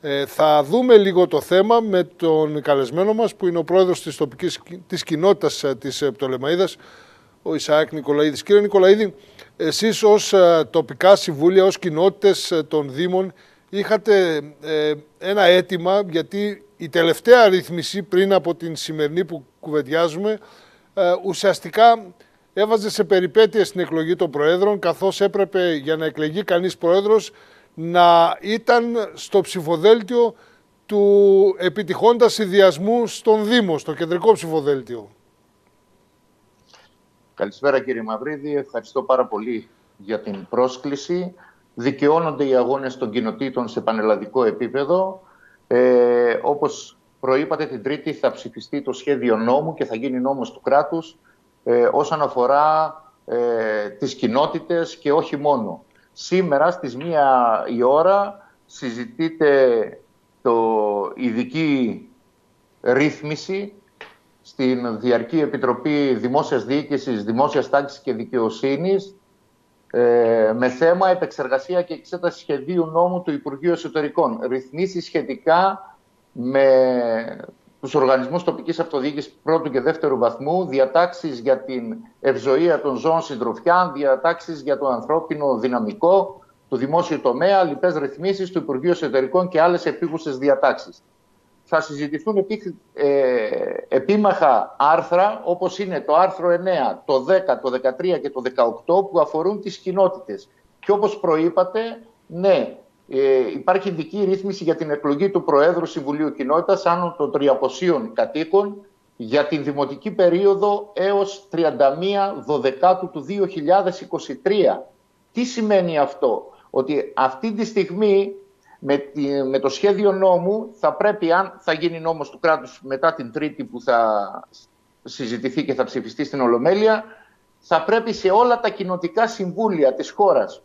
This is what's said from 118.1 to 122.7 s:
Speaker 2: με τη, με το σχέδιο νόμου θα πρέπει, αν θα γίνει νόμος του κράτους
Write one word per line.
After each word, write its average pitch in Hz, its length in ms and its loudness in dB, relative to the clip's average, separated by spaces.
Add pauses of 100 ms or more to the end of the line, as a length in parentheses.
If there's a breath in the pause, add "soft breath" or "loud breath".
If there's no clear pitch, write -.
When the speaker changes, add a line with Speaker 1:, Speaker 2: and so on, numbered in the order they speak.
Speaker 2:
με 139 180 -2
τη, 139 460 -4
με 131 160 -2
το 135 100 0
σχέδιο 196 440 2
νόμου 190 600 0
θα 151 200 -2
πρέπει, 202 400 0
αν - 260 0
θα - 140 -4
γίνει 165 280 -4
νόμος 160 300 -6
του - 100 -20
κράτους 151 440 -2